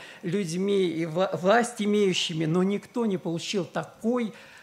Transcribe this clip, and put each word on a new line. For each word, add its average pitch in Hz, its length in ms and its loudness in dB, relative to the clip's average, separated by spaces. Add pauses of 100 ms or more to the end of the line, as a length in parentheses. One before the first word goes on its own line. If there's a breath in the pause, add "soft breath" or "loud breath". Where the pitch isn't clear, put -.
(240 loud breath)
людьми 190 640 0
и 165 160 -2
вла-, 170 300 -2
власть 220 460 2
имеющими, 190 640 2
но 170 180 4
никто 202 420 -2
не 196 120 0
получил 170 480 -4
такой 220 680 -4 (300 loud breath)